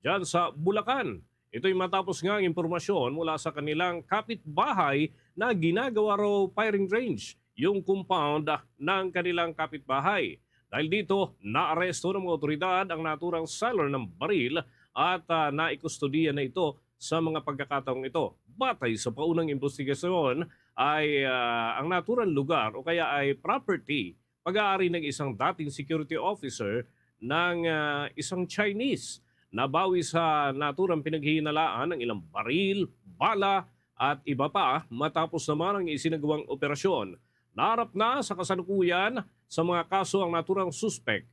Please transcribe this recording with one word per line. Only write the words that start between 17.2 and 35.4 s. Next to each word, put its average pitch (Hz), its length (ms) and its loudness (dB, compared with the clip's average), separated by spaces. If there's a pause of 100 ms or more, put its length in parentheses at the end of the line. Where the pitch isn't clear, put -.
mga 160 240 -2
pagkakataong 135 640 -4
ito. 127 280 -2 (160)
Batay 180 440 -2
sa 113 160 -4
paunang 160 400 0
investigasyon 139 960 0 (240)
ay, 147 560 2
ah, 120 480 0
ang 151 160 -2
naturang 202 400 0
lugar 139 400 2
o 131 80 -8
kaya 165 320 0
ay 139 240 2
property, 147 800 -2 (240)
pag-aari 190 480 2
ng 170 160 -2
isang 135 320 -4
dating 151 320 -2
security 151 480 -4
officer 120 720 -2 (320)
ng, 170 480 0
ah, 147 480 -2
isang 180 320 -4
Chinese. 214 720 -2 (320)
Nabawi 160 480 2
sa 156 560 2
naturang 151 480 0
pinaghihinalaan 151 880 0
ng 139 80 -4
ilang 110 320 -2
baril, 165 560 0 (160)
bala 196 640 0 (240)
at 139 320 -2
iba 139 240 0
pa 160 400 0
matapos 156 640 -2